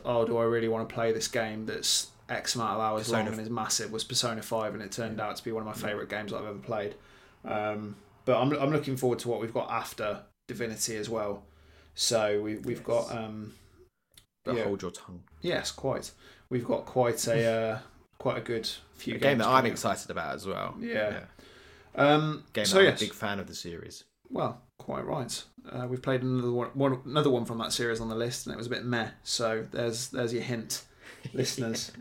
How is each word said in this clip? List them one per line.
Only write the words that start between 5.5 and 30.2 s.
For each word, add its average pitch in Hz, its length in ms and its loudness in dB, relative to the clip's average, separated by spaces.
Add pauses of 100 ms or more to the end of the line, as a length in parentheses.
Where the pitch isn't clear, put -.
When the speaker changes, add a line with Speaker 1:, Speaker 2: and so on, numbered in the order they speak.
Speaker 1:
one 113 100 -2
of 107 60 -6
my 107 140 -8
Speaker 2:
Yeah. 104 120 -4
Speaker 1:
favourite - 160 -6
games 104 220 -4
I've 104 140 -6
ever 101 140 -8
played. 104 340 -4 (500)
Um, 107 520 -4 (300)
but 123 140 6
I'm, 135 140 4
I'm 143 180 2
looking 147 240 0
forward 123 240 2
to 120 100 -4
what 107 120 0
we've 113 120 -4
got 123 180 -2
after 107 500 -4 (260)
Divinity 113 480 -4
as 107 140 -4
well. 104 340 -2 (520)
So 107 460 4
we, 107 160 -2
we've 120 200 -4
Speaker 2:
Yes. - 80 -12
Speaker 1:
got, 117 260 2
um, 107 420 -8 (920)
Speaker 2:
But 120 100 -2
Speaker 1:
yeah. 113 80 0
Speaker 2:
hold 101 180 -2
your 90 100 -6
tongue. 90 320 -14 (180)
Speaker 1:
Yes, - 300 -2
quite. - 400 -4 (380)
We've 127 160 0
got - 200 0
quite 120 420 2
a, 113 180 6
Speaker 2:
<laughs> 113 60 4
Speaker 1:
uh, 113 280 0 (400)
quite 117 180 0
a 117 40 -6
good 113 280 -2 (260)
few - 200 -6
Speaker 2:
A - 20 -4
game 139 140 4
Speaker 1:
games 127 80 4
Speaker 2:
that 107 80 4
I'm 127 100 8
Speaker 1:
coming 120 140 6
up. - 20 0
Speaker 2:
excited - 380 -2
about 82 240 -4
as 95 100 -8
well. 95 340 -4
Speaker 1:
Yeah. 233 140 -6
Speaker 2:
Yeah. 107 320 -2 (680)
Speaker 1:
Um, 151 480 6 (100)
Speaker 2:
Game 104 120 2
Speaker 1:
so 190 100 6
Speaker 2:
that 190 60 10
I'm 190 60 12
Speaker 1:
yes. 123 140 4
Speaker 2:
a 110 40 0
big 92 80 -6
fan 101 260 -4
of 87 80 -6
the 87 80 -14
series. 85 480 -10 (260)
Speaker 1:
Well, 131 320 -2 (180)
quite 135 260 -6
right. - 380 -4 (260)
Uh, 123 180 -6
we've 127 140 -4
played 131 220 2
another 127 280 2
one, 120 220 0
one, 135 320 2
another 147 240 4
one 120 160 4
from 113 140 -4
that 107 120 -2
series 117 300 0
on 113 80 -4
the 110 60 -2
list, 120 320 -2
and 131 60 -6
it - 40 -10
was 113 80 -6
a 120 60 -4
bit 117 120 -4
meh. 120 260 0 (140)
So 110 480 0
there's, 117 380 -2
there's 123 240 0